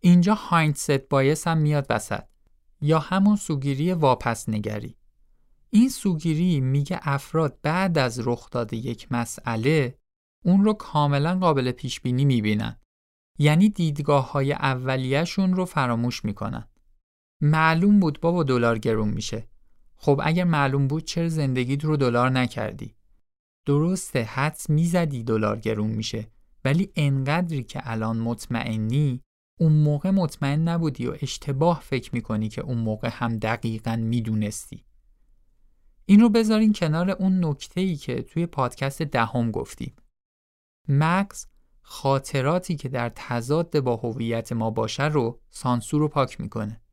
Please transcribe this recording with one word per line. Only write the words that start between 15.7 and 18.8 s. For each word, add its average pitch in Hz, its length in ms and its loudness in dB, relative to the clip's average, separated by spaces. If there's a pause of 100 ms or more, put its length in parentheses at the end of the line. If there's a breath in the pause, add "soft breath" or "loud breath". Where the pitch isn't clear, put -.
می‌کنن. 110 440 -6 (760)
معلوم 160 580 4
بود 156 200 0
بابا 170 220 2
دلار 120 360 2
گرون 110 300 0